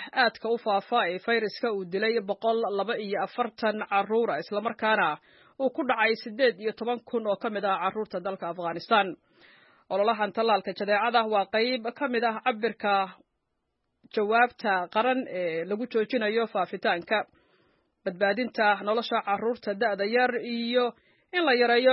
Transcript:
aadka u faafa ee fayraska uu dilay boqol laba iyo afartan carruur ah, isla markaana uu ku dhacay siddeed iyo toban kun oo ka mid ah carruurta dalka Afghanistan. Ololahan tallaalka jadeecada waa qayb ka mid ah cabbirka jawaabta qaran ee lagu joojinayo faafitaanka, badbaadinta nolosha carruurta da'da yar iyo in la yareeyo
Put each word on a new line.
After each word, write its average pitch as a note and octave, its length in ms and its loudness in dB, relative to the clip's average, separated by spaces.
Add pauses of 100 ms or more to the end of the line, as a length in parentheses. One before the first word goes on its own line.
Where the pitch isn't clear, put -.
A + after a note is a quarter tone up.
(120)
aadka - 360 0
u A#3 100 0
faafa G3+ 500 0
ee F3+ 100 -4
fayraska A3+ 540 -2
uu G3 120 -4
dilay G3+ 360 0
boqol A3+ 380 -2 (180)
laba G3 200 -2
iyo G3 260 -4
afartan A3 540 -2 (120)
carruur G#3 420 0
ah, D3 80 -2
isla G3+ 220 -4
markaana G#3+ 480 2 (520)
uu C4 100 2
ku D#4+ 140 -4
dhacay A3+ 320 2
siddeed A3+ 440 0
iyo G#3+ 120 -4
toban A#3+ 320 -4
kun A3+ 220 -4
oo G3+ 100 0
ka A#3+ 140 -6
mid G3+ 140 -6
ah G3 160 2
carruurta F#3+ 400 -4
dalka F#3+ 280 -8
Afghanistan. E3+ 580 0 (840)
Ololahan G#3 420 0
tallaalka G#3+ 400 0
jadeecada G#3+ 540 2
waa G#3 260 2
qayb A#3 300 0 (100)
ka - 160 -6
mid A#3+ 160 0
ah A3 160 0
cabbirka G#3+ 540 0 (1160)
jawaabta A3+ 600 2 (160)
qaran B3+ 400 2
ee E3+ 360 -2
lagu G#3 220 -4
joojinayo A3 600 0
faafitaanka, F#3+ 720 -2 (880)
badbaadinta G3+ 600 0 (160)
nolosha A3+ 400 -2
carruurta A3 520 -4
da'da G3+ 320 -2
yar A#3+ 260 2 (200)
iyo A#3 320 0 (480)
in F4+ 120 0
la C4+ 100 4
yareeyo A#3+ 380 4